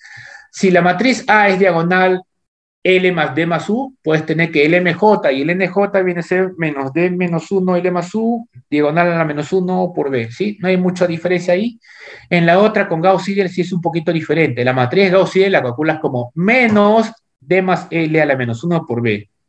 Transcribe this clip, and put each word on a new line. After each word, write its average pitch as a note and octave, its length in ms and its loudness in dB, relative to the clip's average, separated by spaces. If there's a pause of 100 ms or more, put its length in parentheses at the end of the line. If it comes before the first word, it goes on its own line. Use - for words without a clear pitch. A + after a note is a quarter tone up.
(520)
Si F#3+ 200 0
la F3 100 4
matriz F3+ 480 0
A G#3+ 180 4
es F#3+ 120 0
diagonal F#3 640 2 (600)
L F#3 280 2
más D3+ 240 -2
D D#3+ 100 0
más E3 240 -2
U, A#3 340 -4
puedes D#3 220 0
tener E3 260 -2
que D3+ 140 2
el D#3+ 80 2
M F3 200 2
J G#3 380 2
y C3+ 120 -2
el E3+ 80 -2
N F#3 160 -2
J G3 340 0
viene F3+ 200 -4
a - 20 -10
ser F#3 340 -2
menos C#3+ 340 -4
D F3 200 0
menos F3 400 -4
uno F#3 240 0
L F3 160 -2
más F3 240 -6
U, A#3 340 -4 (200)
diagonal D3+ 420 0
a E3+ 60 -2
la E3 80 0
menos D3 280 -6
uno F#3 420 -2
por D3 140 -4
B, A#2 220 -4
¿sí? G#3 280 -6
No F3+ 100 -2
hay F#3 80 2
mucha F3+ 280 0
diferencia F3 480 -2
ahí. A3 260 -4 (500)
En E3+ 160 2
la E3+ 140 6
otra, G#3 300 2
con E3 100 -2
Gauss-Seidel, F#3+ 500 0
sí F3+ 120 -4
es E3+ 100 -4
un F3 100 -4
poquito E3 300 -2
diferente. D3+ 540 0
La B2+ 80 2
matriz E3+ 380 2
Gauss-Seidel F#3+ 400 2
la D#3 100 2
calculas D3+ 380 -2
como C3 360 -4
menos G#3+ 760 2 (280)
D F3+ 220 0
más F#3 280 -2
L D#3+ 320 0
a D3+ 40 4
la C#3+ 100 0
menos A#2+ 280 -4
uno E3+ 220 -2
por A#2+ 160 -4
B. G#2 280 -2 (200)